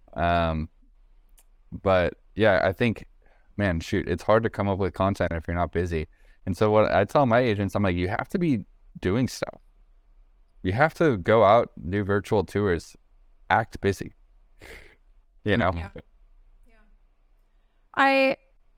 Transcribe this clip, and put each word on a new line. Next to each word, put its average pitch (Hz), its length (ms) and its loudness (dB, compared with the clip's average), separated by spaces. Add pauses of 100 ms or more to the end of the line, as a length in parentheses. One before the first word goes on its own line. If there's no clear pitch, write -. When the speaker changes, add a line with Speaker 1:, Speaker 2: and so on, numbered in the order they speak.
(140)
Speaker 1:
Um, 82 540 -2 (1120)
but 92 320 2 (200)
yeah, 101 300 2
I 95 80 0
think, 117 340 -4 (500)
man, 90 240 -2
shoot, - 280 -4
it's 87 140 -4
hard 110 220 2
to 110 60 -2
come 101 180 -4
up 95 100 -2
with 95 160 -4
content 95 380 -2
if 82 140 -8
you're 85 100 -4
not 87 160 -2
busy. 85 340 -4 (400)
And 95 100 -4
so 107 140 2
what 107 220 4
I 95 120 4
tell 139 220 2
my 117 140 2
agents, 104 340 -2
I'm 104 80 -2
like, 92 140 0
"You 87 120 -2
have - 220 -6
to 202 80 -4
be 147 260 -2 (360)
doing 117 280 0
stuff. - 320 -12 (1000)
You 92 100 -2
have 147 220 0
to 151 220 2
go 107 260 4
out, 104 300 4 (160)
do 101 160 -2
virtual 101 400 0
tours, 95 520 -4 (520)
act 107 320 0
busy," - 320 -4 (1300)
you 101 120 0
know? 85 180 0
Speaker 2:
Yeah. 85 140 -10 (760)
Yeah. 226 80 -20 (1200)
I, 269 400 2 (420)